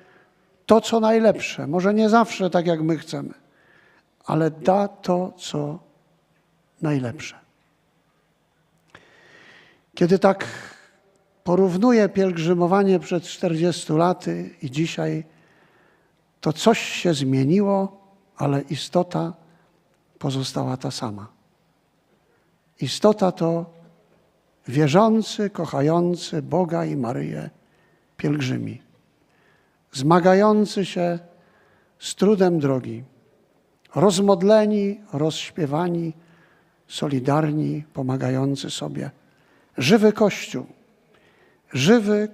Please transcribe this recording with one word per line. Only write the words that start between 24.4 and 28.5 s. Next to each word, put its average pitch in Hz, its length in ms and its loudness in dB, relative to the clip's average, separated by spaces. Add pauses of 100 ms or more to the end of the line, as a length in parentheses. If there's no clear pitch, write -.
wierzący, 202 840 2
kochający 165 920 -2
Boga 165 440 -2
i 156 100 -6
Maryję 139 540 -6 (680)
pielgrzymi, 127 640 -4 (1120)